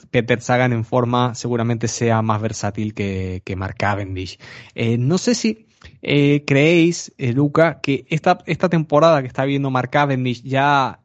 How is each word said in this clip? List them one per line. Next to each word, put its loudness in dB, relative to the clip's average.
Peter 0
Sagan 2
en -2
forma 0
seguramente -4
sea 0
más -2
versátil -6
que, -6
que -8
Mark -8
Cavendish. -4
Eh, 0
no 2
sé 0
si, -2
eh, 2
creéis, 2
eh, -2
Luca, 2
que -4
esta, 0
esta -2
temporada 4
que -8
está -4
viendo -2
Mark -2
Cavendish 0
ya 0